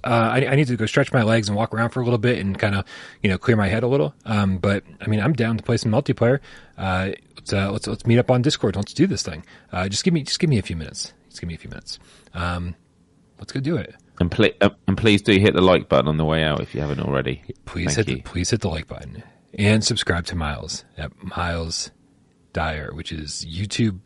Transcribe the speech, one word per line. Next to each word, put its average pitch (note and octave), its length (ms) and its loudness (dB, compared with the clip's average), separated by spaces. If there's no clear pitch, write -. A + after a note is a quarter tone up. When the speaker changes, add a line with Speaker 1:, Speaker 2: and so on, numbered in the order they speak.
Speaker 1:
Uh, A2+ 40 -8
I, A#2 400 2
I C3+ 80 2
need D3 120 4
to B2 80 0
go A2 120 0
stretch - 260 0
my B2+ 100 4
legs A2 240 2
and G2+ 80 -2
walk A2 180 -2
around A#2 180 -2
for B2 100 -4
a - 20 -2
little B2 140 0
bit A#2+ 220 0
and F#2+ 200 -4
kinda, G2+ 240 0
you G2+ 80 2
know, F#2 80 2
clear A#2 180 2
my G#2 120 2
head A2+ 160 0
a B2 40 2
little. C#3+ 260 0
Um, G2+ 320 0
but, G2+ 260 0
I - 80 -14
mean, G#2+ 140 2
I'm C#3 120 2
down A2+ 240 0
to - 60 -12
play A#2 140 0
some A2 140 -2
multiplayer. B2+ 480 2
Uh, F#2+ 340 -2
let's, - 180 -10
uh, G2 180 0
let's, G#2+ 160 -6
let's G#2 180 -6
meet A#2 120 6
up B2 120 4
on B2+ 120 4
Discord. A#2+ 340 0
Let's G2+ 180 -6
do F3 140 4
this D3+ 160 -2
thing. E2 220 -10
Uh, F#2 160 -2
just G2 160 -4
give F3+ 100 2
me, D#3 100 0
just - 160 -6
give F3 100 2
me C3 80 4
a F#2+ 60 -2
few F2 120 -8
minutes. C#2+ 380 -12
Just - 100 -20
give F2 80 -8
me E2 80 -8
a - 40 -14
few - 100 -18
minutes. - 280 -14
Um, F2 420 -6
let's - 140 -14
go C#3 80 -4
do D3 160 0
it. - 180 -8
Speaker 2:
And F2 100 2
pl-, G#2+ 200 4
uh, G2+ 100 6
and F#2+ 100 2
please G#2 240 6
do G2 180 6
hit G2+ 140 8
the F2+ 80 4
like F#2 260 6
button C2+ 220 4
on D#2 80 0
the D#2 80 0
way D#2+ 180 2
out D2 180 0
if - 140 -10
you C2+ 60 -4
haven't D2 180 -4
already. C2+ 440 -2
Speaker 1:
Please E2+ 300 -4
Speaker 2:
Thank G2+ 120 0
Speaker 1:
hit - 20 -2
Speaker 2:
you. C2 80 -2
Speaker 1:
the, - 120 -14
please F2+ 200 -4
hit A#2 120 0
the G2 80 -2
like D#2 180 -6
button - 360 -14
and G#2+ 300 2
subscribe F2 420 -2
to - 100 -6
Miles D2+ 480 -6
at D2+ 140 -8
Miles E2+ 680 -6
Dyer, D2+ 380 -4
which D#2 200 -12
is D2+ 360 -10
youtube G2 580 -2